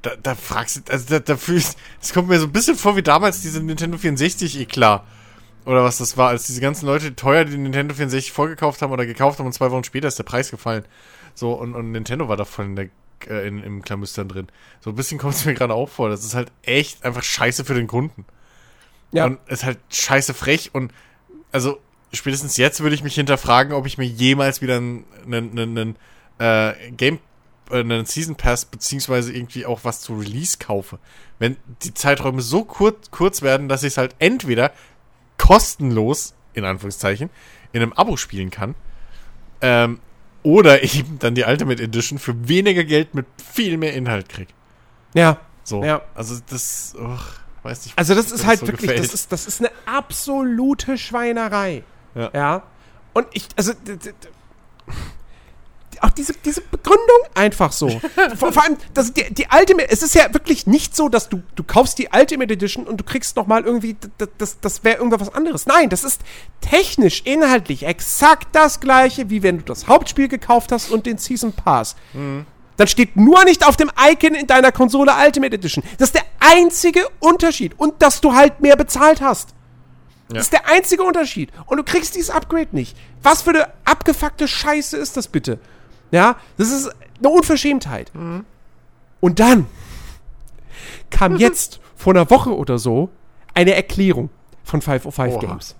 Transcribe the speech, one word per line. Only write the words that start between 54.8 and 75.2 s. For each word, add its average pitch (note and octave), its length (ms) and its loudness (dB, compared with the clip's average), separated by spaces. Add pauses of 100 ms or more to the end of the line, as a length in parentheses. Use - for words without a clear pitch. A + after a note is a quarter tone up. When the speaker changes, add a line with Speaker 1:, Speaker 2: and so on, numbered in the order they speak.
Speaker 2:
auch - 100 6
diese, D4 220 -2 (120)
diese D4 160 -4
Begründung A#4 580 4 (160)
einfach G3 380 2
so. C#3+ 160 -2
Speaker 1:
<laughs> A#3+ 480 0
Speaker 2:
Vor, - 160 0
vor D4+ 100 6
allem, D#4 140 2 (180)
das, B3+ 180 0
die, - 220 -4
die - 180 -4
Ultimate, F4 380 6
es A3 120 0
ist D#4 120 -2
ja D4+ 180 6
wirklich - 360 -2
nicht C4+ 260 2
so, D4+ 140 0
dass A3+ 200 0
du, F3+ 140 -6 (140)
du - 80 -8
kaufst - 340 2
die B3+ 140 -6
Ultimate C4 400 2
Edition G3+ 340 -6
und G#3+ 120 -8
du - 60 -8
kriegst - 320 -8
noch G#3 120 -4
mal A3 160 2
irgendwie, A3+ 300 -2
d-, - 140 -16 (120)
d-, G#3+ 60 -6 (120)
das, - 220 -8
das - 240 -6
wär A3+ 140 2
irgendwas A3+ 360 -2
anderes. D#4 320 -4
Nein, D4 240 4
das - 140 -4
ist - 160 -6 (400)
technisch, - 640 2
inhaltlich B3+ 600 0
exakt C#4+ 680 2
das D#4 280 4
Gleiche, C4 480 4
wie G#3 140 -2
wenn F3 160 2
du D3+ 60 -10
das - 240 -10
Hauptspiel C#4 400 4
gekauft A#3+ 420 0
hast A#3 220 -4
und A3 120 -2
den A#3 140 -6
Season A#3 340 -4
Pass. B2 440 -2 (160)
Speaker 1:
Mhm. C#3 340 -10 (300)
Speaker 2:
Dann G3+ 100 6
steht - 300 2
nur D4 280 10
nicht E4 220 6
auf C#4 100 6
dem D4+ 140 2 (100)
Icon D#4 360 6
in C#4+ 100 -4
deiner C4 240 8
Konsole C4 420 4 (120)